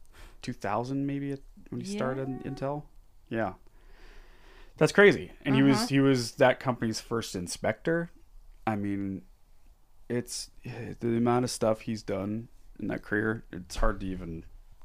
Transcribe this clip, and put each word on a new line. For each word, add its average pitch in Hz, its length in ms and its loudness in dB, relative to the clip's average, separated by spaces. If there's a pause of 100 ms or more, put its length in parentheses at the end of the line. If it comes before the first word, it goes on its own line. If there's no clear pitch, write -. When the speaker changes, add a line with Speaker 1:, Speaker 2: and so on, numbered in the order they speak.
(420)
Speaker 1:
two 127 100 -6
thousand 120 540 -2
maybe, 139 300 -4 (320)
when - 140 -6
he 120 40 -10 (100)
started 131 320 -4 (160)
Speaker 2:
Yeah. - 60 -6
Speaker 1:
Intel. 139 320 -6 (460)
Yeah. 110 240 -2 (1300)
That's 151 140 4
crazy. 180 400 6 (120)
And 139 100 2
he 135 80 6
was, 139 140 8
Speaker 2:
Uh-huh. 123 120 0
Speaker 1:
he 139 120 4
was 131 320 4
that 127 260 4
company's 120 420 -2
first - 360 -4
inspector. 135 760 -2 (560)
I 110 100 0
mean, 98 460 -4 (840)
it's, - 420 -6 (140)
the 117 520 -4
amount 120 280 4
of 120 60 -4
stuff 110 320 0
he's 110 200 -6
done 104 460 -6 (320)
in 110 80 -6
that 113 140 -6
career, 110 500 -2
it's - 240 -12
hard 104 240 2
to 98 60 -6
even 87 380 -8 (400)